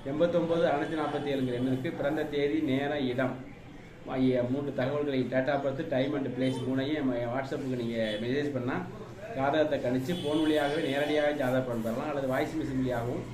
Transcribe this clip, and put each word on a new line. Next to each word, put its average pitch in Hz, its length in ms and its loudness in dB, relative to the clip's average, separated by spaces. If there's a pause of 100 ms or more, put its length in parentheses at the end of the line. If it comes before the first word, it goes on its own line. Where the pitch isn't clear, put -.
எண்பத்தொன்பது 165 600 2
அறுநூத்தி 151 320 0
நாற்பத்தி 143 340 -2
ஏழுங்கிற 127 260 0
எண்ணிற்கு 131 400 0
பிறந்த 147 260 0
தேதி, 147 360 2
நேரம், 143 460 0
இடம் 123 280 0 (720)
ஆகிய 131 440 2
மூன்று 143 240 -2
தகவல்களை 139 460 0 (120)
date 131 220 2
of 131 80 0
birth, 135 280 -2
time 139 240 2
and 131 200 -2
place 127 320 0
மூணையும் 135 340 0
நம்ம 131 140 0 (200)
WhatsApp-க்கு 131 480 -4
நீங்க 117 160 -2 (220)
மெசேஜ் 139 320 0
பண்ணா 127 240 -2 (600)
ஜாதகத்தை 147 420 2
கணிச்சு 127 360 0
ஃபோன் 151 280 0
வழியாகவே 151 460 2
நேரடியாக 147 440 2
ஜாதக 131 280 2
பலன் 120 240 -2
பெறலாம், 123 240 -2
அல்லது 139 180 -2
வாய்ஸ் 151 300 0
மெசேஜ் 131 240 0
வழியாகவும் 123 420 0 (120)